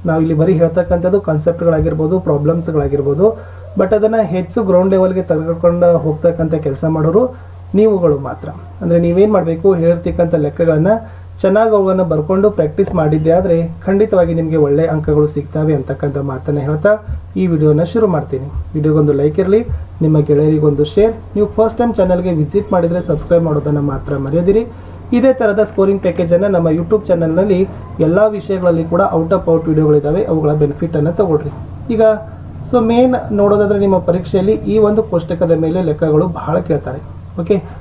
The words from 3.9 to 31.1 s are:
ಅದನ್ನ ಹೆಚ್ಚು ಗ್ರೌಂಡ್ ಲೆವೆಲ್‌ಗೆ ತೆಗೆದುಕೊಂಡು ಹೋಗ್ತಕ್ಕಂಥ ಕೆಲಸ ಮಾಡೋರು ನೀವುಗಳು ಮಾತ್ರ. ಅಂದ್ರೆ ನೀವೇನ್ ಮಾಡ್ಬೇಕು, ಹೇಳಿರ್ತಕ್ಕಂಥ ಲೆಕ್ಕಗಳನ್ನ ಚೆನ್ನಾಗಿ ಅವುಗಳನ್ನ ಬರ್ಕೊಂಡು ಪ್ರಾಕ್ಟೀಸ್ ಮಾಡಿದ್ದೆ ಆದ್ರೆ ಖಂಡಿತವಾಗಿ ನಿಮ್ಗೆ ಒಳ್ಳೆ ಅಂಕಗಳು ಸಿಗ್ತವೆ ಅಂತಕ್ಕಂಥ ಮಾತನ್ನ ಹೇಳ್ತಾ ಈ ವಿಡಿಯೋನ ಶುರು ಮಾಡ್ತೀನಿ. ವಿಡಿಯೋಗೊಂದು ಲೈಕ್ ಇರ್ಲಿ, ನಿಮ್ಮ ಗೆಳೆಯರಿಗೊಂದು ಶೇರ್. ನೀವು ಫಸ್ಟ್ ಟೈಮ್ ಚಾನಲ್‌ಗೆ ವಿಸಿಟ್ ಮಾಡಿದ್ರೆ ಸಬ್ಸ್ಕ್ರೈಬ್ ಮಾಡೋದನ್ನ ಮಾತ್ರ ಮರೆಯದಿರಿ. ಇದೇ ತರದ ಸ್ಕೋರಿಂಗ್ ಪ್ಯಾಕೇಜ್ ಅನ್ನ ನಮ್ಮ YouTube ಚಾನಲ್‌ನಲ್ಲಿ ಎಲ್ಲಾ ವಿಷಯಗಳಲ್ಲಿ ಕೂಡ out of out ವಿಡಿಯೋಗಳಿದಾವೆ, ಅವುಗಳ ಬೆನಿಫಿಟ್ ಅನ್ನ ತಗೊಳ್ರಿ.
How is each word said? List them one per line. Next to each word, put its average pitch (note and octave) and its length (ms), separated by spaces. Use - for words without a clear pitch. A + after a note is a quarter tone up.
ಅದನ್ನ G#3+ 260
ಹೆಚ್ಚು F3+ 420
ಗ್ರೌಂಡ್ F#3 280
ಲೆವೆಲ್‌ಗೆ F#3 320
ತೆಗೆದುಕೊಂಡು E3+ 760
ಹೋಗ್ತಕ್ಕಂಥ D#3+ 560
ಕೆಲಸ D3 320
ಮಾಡೋರು D#3+ 500
ನೀವುಗಳು F#3+ 420
ಮಾತ್ರ. C3+ 320
ಅಂದ್ರೆ E3+ 180
ನೀವೇನ್ F3+ 320
ಮಾಡ್ಬೇಕು, E3 420
ಹೇಳಿರ್ತಕ್ಕಂಥ E3+ 640
ಲೆಕ್ಕಗಳನ್ನ D#3 520
ಚೆನ್ನಾಗಿ G#3 280
ಅವುಗಳನ್ನ F#3+ 320
ಬರ್ಕೊಂಡು F3+ 500
ಪ್ರಾಕ್ಟೀಸ್ F3 440
ಮಾಡಿದ್ದೆ D#3 360
ಆದ್ರೆ E3+ 360
ಖಂಡಿತವಾಗಿ F#3+ 640
ನಿಮ್ಗೆ D#3+ 220
ಒಳ್ಳೆ D3+ 320
ಅಂಕಗಳು D3+ 400
ಸಿಗ್ತವೆ D3+ 480
ಅಂತಕ್ಕಂಥ C#3 420
ಮಾತನ್ನ C#3 420
ಹೇಳ್ತಾ D3+ 380
ಈ F#3 100
ವಿಡಿಯೋನ D#3 360
ಶುರು A3 240
ಮಾಡ್ತೀನಿ. C#3+ 380
ವಿಡಿಯೋಗೊಂದು D3+ 400
ಲೈಕ್ D3 260
ಇರ್ಲಿ, G3+ 260
ನಿಮ್ಮ D#3 180
ಗೆಳೆಯರಿಗೊಂದು D3+ 640
ಶೇರ್. G#3+ 320
ನೀವು G3+ 120
ಫಸ್ಟ್ A3 300
ಟೈಮ್ A#3 160
ಚಾನಲ್‌ಗೆ F3+ 400
ವಿಸಿಟ್ E3 380
ಮಾಡಿದ್ರೆ F3 300
ಸಬ್ಸ್ಕ್ರೈಬ್ E3+ 420
ಮಾಡೋದನ್ನ D3 360
ಮಾತ್ರ C#3+ 380
ಮರೆಯದಿರಿ. F3 480
ಇದೇ B3+ 200
ತರದ G#3+ 300
ಸ್ಕೋರಿಂಗ್ G3 380
ಪ್ಯಾಕೇಜ್ F3 320
ಅನ್ನ F3+ 120
ನಮ್ಮ F3 240
YouTube F3 380
ಚಾನಲ್‌ನಲ್ಲಿ F3+ 600
ಎಲ್ಲಾ E3+ 260
ವಿಷಯಗಳಲ್ಲಿ F3+ 580
ಕೂಡ E3 180
out E3 140
of F3 260
out D#3+ 120
ವಿಡಿಯೋಗಳಿದಾವೆ, D3+ 580
ಅವುಗಳ D3+ 280
ಬೆನಿಫಿಟ್ D3+ 420
ಅನ್ನ D3+ 140
ತಗೊಳ್ರಿ. E3 400